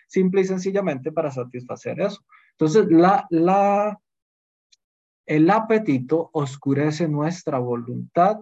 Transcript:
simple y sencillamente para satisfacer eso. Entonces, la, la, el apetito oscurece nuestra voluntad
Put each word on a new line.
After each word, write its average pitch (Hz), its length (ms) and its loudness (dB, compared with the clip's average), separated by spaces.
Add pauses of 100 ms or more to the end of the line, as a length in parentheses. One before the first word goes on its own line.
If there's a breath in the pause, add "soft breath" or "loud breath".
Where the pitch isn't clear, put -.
simple 190 340 2
y 185 40 2
sencillamente 185 640 -4
para 160 200 -4
satisfacer 123 680 -10
eso. 185 240 -6 (280 soft breath)
Entonces, 156 380 2
la, 180 420 6
la, 202 680 2 (1300)
el 156 240 4
apetito 190 840 0
oscurece 147 720 -2
nuestra 151 500 -4
voluntad 123 840 -2